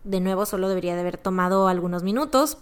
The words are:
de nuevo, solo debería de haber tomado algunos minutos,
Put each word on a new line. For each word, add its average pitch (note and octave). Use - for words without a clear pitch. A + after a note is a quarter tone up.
de G3
nuevo, F#3+
solo F#3+
debería F3
de F3
haber F3
tomado F#3
algunos F3
minutos, C4